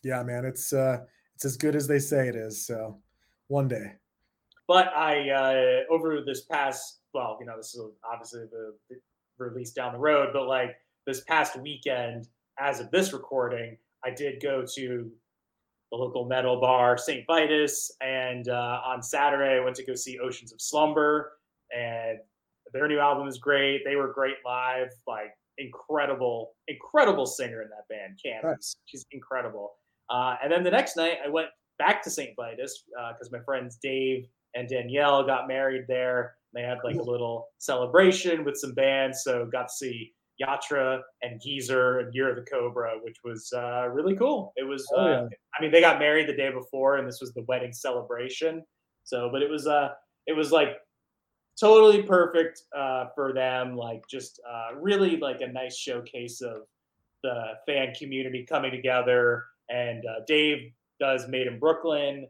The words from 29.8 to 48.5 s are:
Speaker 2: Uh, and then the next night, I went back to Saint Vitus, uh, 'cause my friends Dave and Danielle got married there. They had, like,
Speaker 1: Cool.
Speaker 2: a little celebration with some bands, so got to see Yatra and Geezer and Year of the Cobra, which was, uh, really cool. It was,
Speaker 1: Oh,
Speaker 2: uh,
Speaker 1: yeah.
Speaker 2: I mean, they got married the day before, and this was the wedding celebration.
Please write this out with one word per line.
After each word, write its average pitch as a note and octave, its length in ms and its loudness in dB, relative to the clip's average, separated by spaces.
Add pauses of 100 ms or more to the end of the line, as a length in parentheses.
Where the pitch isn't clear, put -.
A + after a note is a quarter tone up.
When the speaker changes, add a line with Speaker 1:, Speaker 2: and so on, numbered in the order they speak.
Speaker 2:
Uh, B2 320 0
and C#3+ 100 -2
then F3+ 100 2
the F3+ 80 2
next - 260 2
night, E3 280 0
I D3 40 -4
went D#3+ 200 -2 (300)
back G3 240 2
to - 80 -8
Saint B2 260 -8
Vitus, A#2 480 -10 (140)
uh, A#2 160 -8
'cause A#2+ 160 -16
my A#2+ 100 -10
friends B2 360 -6
Dave C3 520 -4 (260)
and B2 140 -6
Danielle C3+ 560 2
got C3 240 0
married C3 400 -2
there. B2+ 480 -2 (180)
They A#2+ 80 -6
had, B2 220 -4
like, A#2+ 120 -2
Speaker 1:
Cool. A#2+ 120 -4
Speaker 2:
a - 20 -4
little A#2 380 -4 (100)
celebration E3 840 4
with C#3+ 120 -2
some C3 180 -8
bands, C3+ 480 0
so B2 240 -2
got B2 220 -6
to - 60 -12
see A#2 400 -10 (260)
Yatra C3+ 640 -2 (200)
and A#2 180 -10
Geezer B2+ 580 0
and A#2+ 160 -6
Year C3 160 2
of A#2+ 60 -2
the B2 120 -10
Cobra, A#2+ 540 -4
which A#2 220 -14
was, A2+ 280 -10
uh, B2 400 -4
really E3+ 240 2
cool. A#3+ 400 0
It C3 60 -4
was, C3+ 320 -6
Speaker 1:
Oh, C3 60 4
Speaker 2:
uh, C3 80 4 (140)
Speaker 1:
yeah. A#2+ 60 -6 (300)
Speaker 2:
I - 40 -2
mean, D3+ 100 0
they E3 80 12
got D#3+ 180 8
married D3+ 300 4
the C#3+ 80 -2
day C3+ 140 0
before, C3+ 460 0
and C3 100 -2
this B2 140 -10
was A#2+ 140 -12
the A#2+ 80 -10
wedding B2 300 -4
celebration. B2+ 920 -4 (380)